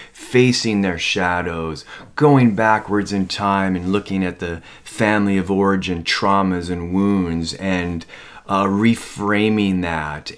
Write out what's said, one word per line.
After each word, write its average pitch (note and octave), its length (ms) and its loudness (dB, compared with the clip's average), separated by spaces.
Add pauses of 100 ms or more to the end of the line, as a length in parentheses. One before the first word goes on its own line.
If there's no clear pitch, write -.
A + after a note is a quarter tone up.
(120)
facing A#2+ 720 2
their F2+ 180 -2
shadows, F2 840 -4 (300)
going C3 400 6
backwards G#2 580 0
in F#2+ 140 0
time G2 480 0
and F2+ 160 -4
looking G2 320 -2
at F2 160 -6
the E2+ 220 -6 (220)
family G#2 540 0
of F#2 120 0
origin F#2+ 540 0
traumas F#2+ 680 0
and F2 240 -4
wounds F2+ 640 0
and, F2 500 -4 (420)
uh, G2 180 0
reframing G#2 1160 0
that D#2 560 -6